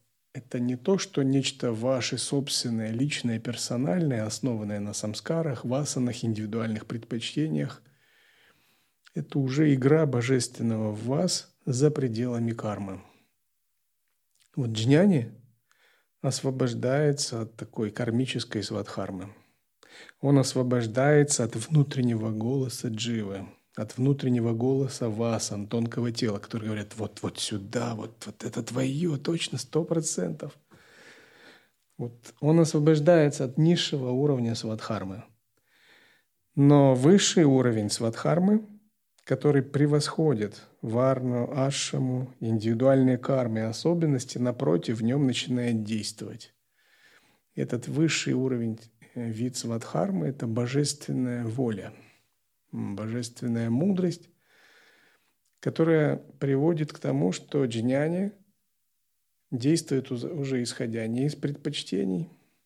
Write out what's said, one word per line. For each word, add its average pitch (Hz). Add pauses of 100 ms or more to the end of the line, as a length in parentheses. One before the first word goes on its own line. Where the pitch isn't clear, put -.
(320)
это -
не 123
то, 190
что 165
нечто 135
ваше 123
собственное, 117
личное, 120
персональное, 127
основанное 107
на 104
самскарах, 127
васанах, 127
индивидуальных 110
предпочтениях. 143 (1300)
Это 151
уже 139
игра 143
божественного 117
в 104
вас 165 (120)
за 143
пределами 117
кармы. 98 (1500)
Вот 123
джняни 131 (880)
освобождается 131
от -
такой 107
кармической 117
свадхармы. 101 (880)
Он 143
освобождается 127
от 110
внутреннего 123
голоса 120
дживы, 107 (320)
от 110
внутреннего 127
голоса 131
васан, 107
тонкого 117
тела, 110
который 107
говорят: 104
«Вот, 104
вот -
сюда, 113
вот, -
вот -
это 220
твое, 135
точно, 165
сто 160
процентов». 165 (1400)
Вот -
он 156
освобождается 151
от 127
низшего 156
уровня 127
свадхармы. 110 (1300)
Но 139
высший 170
уровень 123
свадхармы, 175 (560)
который 143
превосходит 143 (140)
варну, 127
ашаму, 131
индивидуальные 120
кармы 123
и 110
особенности, 147
напротив, 127
в 107
нем 135
начинает 120
действовать. 104 (1000)
Этот 131
высший 143
уровень, 123 (360)
э, 117
вид 120
свадхармы — 160
это 131
божественная 123
воля, 110 (800)
м, 107
божественная 117
мудрость, 175 (1300)
которая 151 (240)
приводит 151
к -
тому, 143
что -
джняни 139 (1200)
действует 135
уз-, 120
уже 135
исходя 113
не 123
из 147
предпочтений, 170 (360)